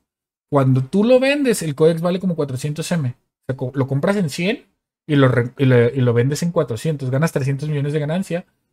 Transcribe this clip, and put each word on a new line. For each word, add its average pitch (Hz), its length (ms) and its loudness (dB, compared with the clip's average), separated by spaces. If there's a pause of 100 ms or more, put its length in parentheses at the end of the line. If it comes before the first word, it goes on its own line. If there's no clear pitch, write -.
(520)
Cuando 131 320 2
tú 196 200 0
lo 254 160 6
vendes, 269 420 0
el 156 140 -6
códex 160 260 2
vale 180 180 -2
como 180 160 -2
cuatrocientos 147 560 -6
M. 151 180 0
O - 380 -14
sea, 131 100 -6
co-, 127 160 -6
lo 131 140 -2
compras 143 280 0
en 180 140 -2
cien 185 360 -4 (420)
y 151 80 0
lo 135 120 6
re-, 120 300 0
y 135 80 2
lo, 120 220 6
y 127 140 -2
lo 120 120 2
vendes 135 300 0
en 170 80 0
cuatrocientos. 139 580 -4
Ganas 160 220 0
trescientos 139 360 -4
millones 147 260 -2
de 156 60 -2
ganancia, 170 460 -4 (280)